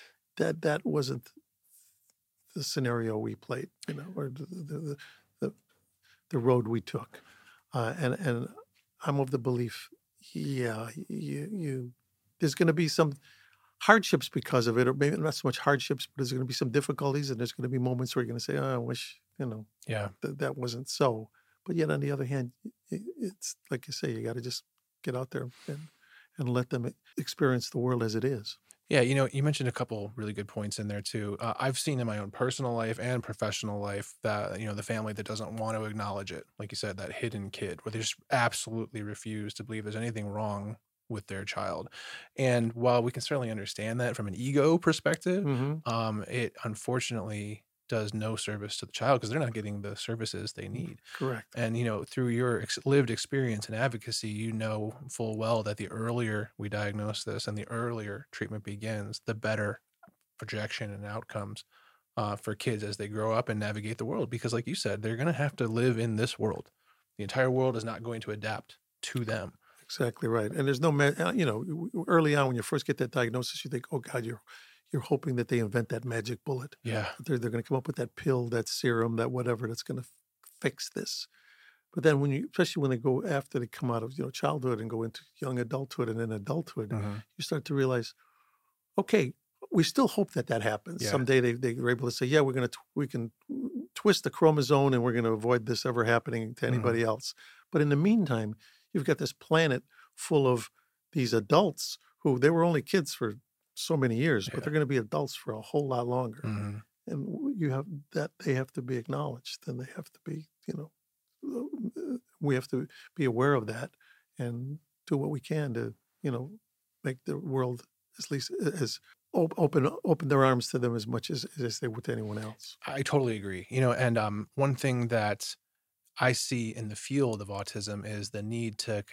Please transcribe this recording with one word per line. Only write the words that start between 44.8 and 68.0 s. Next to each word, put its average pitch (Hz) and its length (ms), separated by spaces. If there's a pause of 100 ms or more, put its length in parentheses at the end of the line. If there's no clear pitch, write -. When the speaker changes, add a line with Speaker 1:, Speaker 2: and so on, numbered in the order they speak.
Speaker 1:
Mm-hmm. 143 440
Speaker 2:
um, 110 400
it 120 360
unfortunately 110 1040 (220)
does 107 260
no 110 220
service 104 420
to - 80
the - 60
child 123 280
'cause 107 120
they're 147 80
not 123 120
getting 104 300
the 101 140
services 107 580
they 98 140
need. - 340 (140)
Speaker 1:
Correct. 127 320 (100)
Speaker 2:
And, 113 180
you 120 80
know, 107 200
through 127 240
your 120 340
ex-, - 240
lived 139 240
experience 113 560
and 110 100
advocacy, 117 540
you 110 240
know 107 400 (160)
full 110 300
well 110 240
that 104 140
the 104 100
earlier 113 680
we 104 140
diagnose 104 540
this 104 240
and 104 100
the 101 100
earlier 113 640
treatment 107 320
begins, 104 640
the 117 80
better 110 480 (560)
projection 107 540
and 104 120
outcomes, 104 600 (520)
uh, 104 200
for 107 180
kids 107 300
as 104 140
they 104 100
grow 107 260
up 110 160
and 107 100
navigate 107 380
the 113 80
world. 147 240
Because 117 240
like 110 140
you - 80
said, 104 260
they're 113 160
gonna 156 160
have 143 220
to 120 120
live 117 300
in 113 180
this 107 220
world. - 320 (480)
The 104 60
entire 127 260
world 127 260
is 110 80
not 113 200